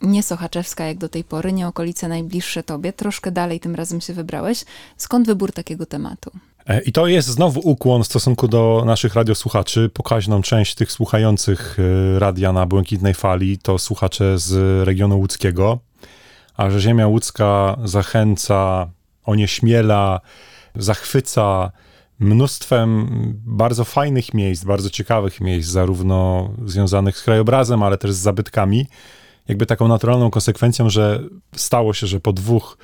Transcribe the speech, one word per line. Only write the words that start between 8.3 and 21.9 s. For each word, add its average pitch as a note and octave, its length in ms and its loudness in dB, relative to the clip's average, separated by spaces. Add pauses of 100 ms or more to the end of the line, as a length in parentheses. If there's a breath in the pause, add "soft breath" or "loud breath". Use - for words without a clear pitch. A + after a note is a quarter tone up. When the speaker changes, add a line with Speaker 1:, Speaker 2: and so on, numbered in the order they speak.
Speaker 2:
do A2+ 380 4
naszych A2+ 280 2
radiosłuchaczy. A2+ 800 0
Pokaźną G#2 480 0
część G#2+ 320 2
tych - 180 -2
słuchających, G#2+ 840 0 (400)
e, - 20 2
radia F#2+ 340 2
na F#2 140 2
Błękitnej G2 480 0
Fali F#2+ 440 0
to F#2+ 200 -2
słuchacze F#2+ 600 0
z F#2+ 480 2
regionu G2 320 2
łódzkiego. F#2+ 600 0 (800 loud breath)
A G2 140 0
że G2+ 100 2
Ziemia A2+ 260 4
Łódzka G2+ 800 2
zachęca, F#2+ 1040 0 (340)
onieśmiela, G#2 960 2 (540 loud breath)
zachwyca G2 1000 -2 (460 soft breath)